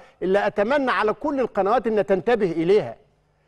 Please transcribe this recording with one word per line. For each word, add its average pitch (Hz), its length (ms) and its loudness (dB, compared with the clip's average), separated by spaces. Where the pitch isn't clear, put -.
اللي 196 240 0
اتمنى 247 440 0
على 208 220 0
كل 285 260 -4
القنوات 214 480 0
ان 214 180 0
تنتبه 196 460 0
اليها. 165 440 0